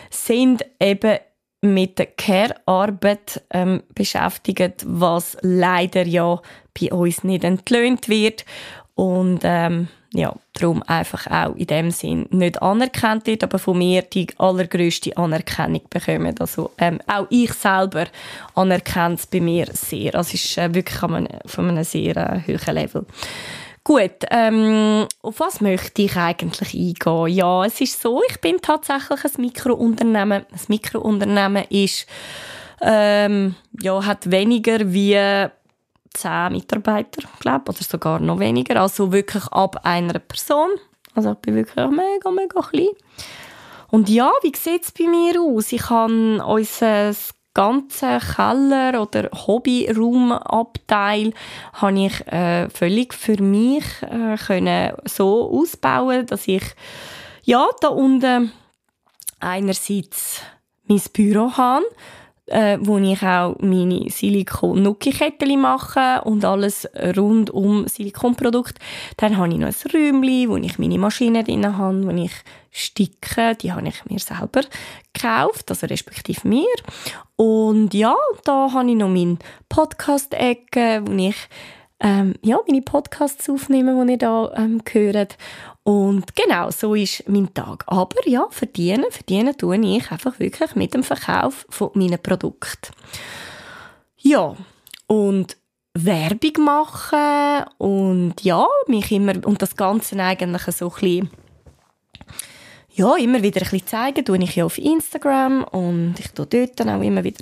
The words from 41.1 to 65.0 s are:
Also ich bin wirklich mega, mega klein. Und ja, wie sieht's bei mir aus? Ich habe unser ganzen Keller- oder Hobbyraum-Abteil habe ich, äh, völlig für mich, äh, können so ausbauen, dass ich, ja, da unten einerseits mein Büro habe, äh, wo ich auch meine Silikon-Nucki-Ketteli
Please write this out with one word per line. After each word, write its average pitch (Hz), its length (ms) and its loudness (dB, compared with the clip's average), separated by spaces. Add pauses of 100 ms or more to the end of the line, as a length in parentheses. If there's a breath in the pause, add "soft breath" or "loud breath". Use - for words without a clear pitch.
Also 214 180 0
ich 208 60 -8
bin 214 160 -2
wirklich 220 340 -2
mega, 370 420 0
mega 370 300 -2
klein. 330 280 0 (1040 loud breath)
Und 220 180 4
ja, 240 220 6 (120)
wie 294 140 2
sieht's 339 360 -4
bei 330 140 0
mir 339 340 4
aus? 247 320 0
Ich - 180 -2
habe 226 560 2
unser 214 680 2 (420)
ganzen 247 640 0
Keller- 262 840 2
oder - 260 -2 (180)
Hobbyraum-Abteil 226 1900 0 (400 loud breath)
habe 196 320 2
ich, - 200 -6
äh, 175 440 0
völlig 208 420 0
für 202 300 0
mich, 226 420 4 (160)
äh, 226 380 -2
können 180 560 0 (100)
so 202 460 2
ausbauen, 262 760 0
dass 202 220 -6
ich, 190 140 0 (800 loud breath)
ja, 254 260 4 (140)
da 302 60 6
unten 254 640 2 (880 soft breath)
einerseits 190 1000 -4 (460 loud breath)
mein 208 160 4 (100)
Büro 214 420 4
habe, 262 300 2 (640 loud breath)
äh, 208 340 2
wo 202 180 2
ich 196 240 2
auch 180 380 2
meine 185 500 2
Silikon-Nucki-Ketteli 202 1500 0